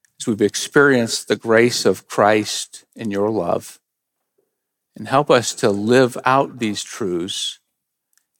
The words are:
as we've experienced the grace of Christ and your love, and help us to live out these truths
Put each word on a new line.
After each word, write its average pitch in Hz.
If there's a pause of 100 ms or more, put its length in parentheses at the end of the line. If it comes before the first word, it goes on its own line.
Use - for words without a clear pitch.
(180)
as -
we've 110
experienced 123
the 110
grace 117
of 95
Christ - (100)
and 110
your 101
love, 92 (1120)
and 107
help 139
us 123
to 117
live 117
out 131
these 107
truths - (800)